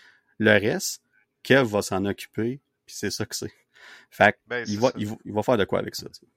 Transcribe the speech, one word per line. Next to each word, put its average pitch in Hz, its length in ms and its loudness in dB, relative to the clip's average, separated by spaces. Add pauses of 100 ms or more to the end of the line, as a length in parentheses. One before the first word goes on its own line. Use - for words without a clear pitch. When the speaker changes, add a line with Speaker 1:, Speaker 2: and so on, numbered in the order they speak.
(380)
Speaker 1:
le 107 140 4
reste, 107 500 0 (400)
Kev 131 260 6
va 101 140 0
s'en 95 220 0
occuper. 110 560 -6 (260)
Puis - 80 -20
c'est - 160 -6
ça - 160 -6
que - 80 -12
c'est. - 180 -10 (580)
Fait 104 240 4
que - 120 -20
Speaker 2:
Ben, 120 220 -6
Speaker 1:
il 104 60 -6
Speaker 2:
c'est 104 60 -6
Speaker 1:
va, 127 100 4
Speaker 2:
ça. - 60 -4
Speaker 1:
il 104 120 -6
va, 107 160 -10
il 104 80 -14
va 107 100 -2
faire 127 140 2
de 98 80 2
quoi 98 160 -2
avec - 160 -8
ça, - 120 -12
tu - 120 -20
sais. - 60 -20 (100)